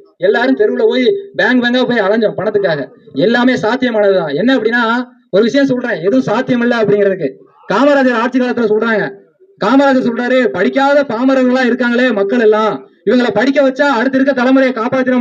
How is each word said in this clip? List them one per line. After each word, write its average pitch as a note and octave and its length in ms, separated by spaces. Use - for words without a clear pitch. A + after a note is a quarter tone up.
எல்லாரும் A#3+ 400
தெருவுல A3+ 320
போய் A#3+ 240
பேங்க் A#3 260
பேங்கா A#3+ 200
போய் A#3 180
அலைஞ்சோம் G3 360
பணத்துக்காக. F#3 520
எல்லாமே A#3+ 420
சாத்தியமானதுதான். G#3 800
என்ன B3+ 220
அப்படின்னா, A#3 480
ஒரு G3+ 140
விஷயம் C4+ 220
சொல்றேன், B3 340
எதுவும் G3+ 200
சாத்தியம் A#3+ 400
இல்ல A#3+ 160
அப்படிங்கிறதுக்கு. G3 560
காமராஜர் C4+ 400
ஆட்சி A#3+ 260
காலத்துல A#3+ 340
சொல்றாங்க, G#3+ 380
காமராஜர் C4 460
சொல்றாரு, B3 360
"படிக்காத C4+ 560
பாமரர்களா B3+ 640
இருக்காங்களே A#3+ 460
மக்கள் G3+ 280
எல்லாம், G#3+ 480
இவங்களை A#3+ 280
படிக்க C4+ 360
வச்சா C4 100
அடுத்த C4 380
இருக்க C4+ 240
தலைமுறையை B3+ 420
காப்பாத்திட B3+ 360